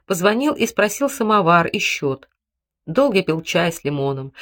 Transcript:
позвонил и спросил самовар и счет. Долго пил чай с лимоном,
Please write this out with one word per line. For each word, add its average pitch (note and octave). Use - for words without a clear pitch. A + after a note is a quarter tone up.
позвонил G#3
и A3+
спросил G#3+
самовар G3
и G#3
счет. -
Долго G3
пил E3
чай E3+
с -
лимоном, C#3